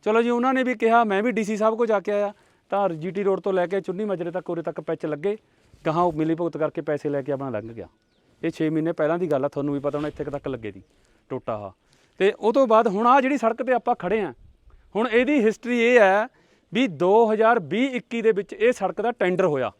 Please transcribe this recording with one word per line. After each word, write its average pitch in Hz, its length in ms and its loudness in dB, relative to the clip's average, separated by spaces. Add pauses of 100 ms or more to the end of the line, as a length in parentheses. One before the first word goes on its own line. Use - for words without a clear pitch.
ਚਲੋ 226 180 2
ਜੀ, 240 80 0
ਉਹਨਾਂ 240 240 0
ਨੇ 262 100 2
ਵੀ 247 120 -2
ਕਿਹਾ, 226 280 4
ਮੈਂ 202 200 0
ਵੀ 247 80 0
ਡੀ 220 120 -2
ਸੀ 208 140 -4
ਸਾਹਿਬ 220 180 0
ਕੋਲ 226 120 0
ਜਾ 208 120 2
ਕੇ 190 120 -6
ਆਇਆ 208 220 -2 (360)
ਤਾਂ 196 200 0
ਜੀ 165 220 -6
ਟੀ 196 120 -4
ਰੋਡ 190 160 2
ਤੋਂ 190 140 -2
ਲੈ 175 140 0
ਕੇ 190 140 -2
ਚੁੰਨੀ 190 240 -6
ਮਜਰੇ 175 260 -4
ਤੱਕ, 170 180 -8
ਉਰੇ 170 120 -4
ਤੱਕ 165 200 -8
ਪੈਚ 160 240 -6
ਲੱਗੇ, 160 320 -4 (480)
ਗਾਹਾਂ 165 180 0
ਉਹ 175 100 2
ਮਿਲੀ 156 220 0
ਭੁਗਤ 165 220 -6
ਕਰਕੇ 151 240 -4
ਪੈਸੇ 147 280 -4
ਲੈ 143 120 -2
ਕੇ 135 100 -6
ਆਪਣਾ 135 180 -6
ਲੰਘ 113 240 -8
ਗਿਆ। 104 140 -14 (560)
ਇਹ 165 80 -2
ਛੇ 160 180 -2
ਮਹੀਨੇ 160 220 -2
ਪਹਿਲਾਂ 160 260 0
ਦੀ 175 140 -2
ਗੱਲ 139 140 0
ਆ, - 20 0
ਤੁਹਾਨੂੰ 143 260 -4
ਵੀ 143 60 -4
ਪਤਾ 143 180 -4
ਹੋਣਾ 151 100 -4
ਇੱਥੇ 147 160 -10
ਕੁ 139 80 -8
ਤੱਕ 139 160 -8
ਲੱਗੇ 117 240 -8
ਸੀ 95 100 -18 (480)
ਟੋਟਾ 123 260 -6
ਆਹ। 104 160 -10 (460)
ਤੇ 196 220 2
ਉਹ 214 140 0
ਤੋਂ 269 140 4
ਬਾਅਦ 226 200 4
ਹੁਣ 208 200 0
ਆਹ 269 140 6
ਜਿਹੜੀ 262 160 0
ਸੜਕ 233 260 -2
'ਤੇ 247 100 0
ਆਪਾਂ 240 220 0
ਖੜ੍ਹੇ 208 260 -2
ਹਾਂ, 156 120 -4 (600)
ਹੁਣ 226 120 0
ਇਹਦੀ 247 380 2
ਹਿਸਟਰੀ 233 340 0
ਇਹ 233 200 6
ਹੈ 208 280 4 (460)
ਵੀ 247 140 2
ਦੋ 202 460 4
ਹਜ਼ਾਰ 226 260 4
ਵੀਹ 196 300 -2
ਇੱਕੀ 233 320 -6
ਦੇ 220 100 4
ਵਿੱਚ 190 220 -4
ਇਹ 240 200 2
ਸੜਕ 185 280 -4
ਦਾ 233 100 0
ਟੈਂਡਰ 185 340 0
ਹੋਇਆ 135 340 0